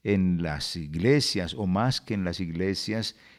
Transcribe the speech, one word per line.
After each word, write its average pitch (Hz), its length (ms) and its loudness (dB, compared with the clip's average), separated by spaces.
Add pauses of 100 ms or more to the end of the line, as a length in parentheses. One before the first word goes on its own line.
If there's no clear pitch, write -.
en 92 400 4
las 76 320 -4
iglesias, 87 760 2
o 107 120 -4
más 104 360 2
que - 140 -6
en 95 100 -2
las 87 160 -4
iglesias, 95 720 -4 (240)